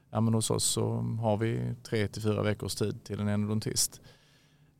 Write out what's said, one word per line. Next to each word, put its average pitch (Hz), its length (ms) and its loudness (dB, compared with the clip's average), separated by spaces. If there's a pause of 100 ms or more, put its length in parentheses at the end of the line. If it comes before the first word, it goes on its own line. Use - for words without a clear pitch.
(120)
Ja, 113 100 0
men 113 120 4
hos 113 180 2
oss 110 120 2
så 113 340 0 (240)
har 107 160 4
vi 120 360 0 (100)
tre 107 240 0
till - 140 -8
fyra 107 220 2
veckors 104 320 0
tid - 280 -2
till 101 160 -6
en 104 80 0
endodontist 104 720 0 (800)